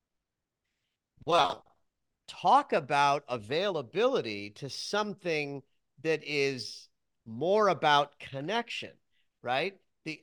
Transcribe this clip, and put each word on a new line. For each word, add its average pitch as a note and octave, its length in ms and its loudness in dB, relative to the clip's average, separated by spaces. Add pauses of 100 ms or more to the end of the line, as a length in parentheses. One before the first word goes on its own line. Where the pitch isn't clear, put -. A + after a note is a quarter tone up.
(1200)
Well, E3 400 2 (640)
talk B3+ 440 4
about C#3+ 560 2
availability C3 1200 -2
to C3+ 200 -14
something D#3+ 920 -4 (400)
that D#3 220 -2
is C#3 640 -2 (380)
more F3 420 2
about D3 500 2
connection, D3+ 760 -8 (500)
right? C#3+ 320 -2 (300)
The, D#3 180 -10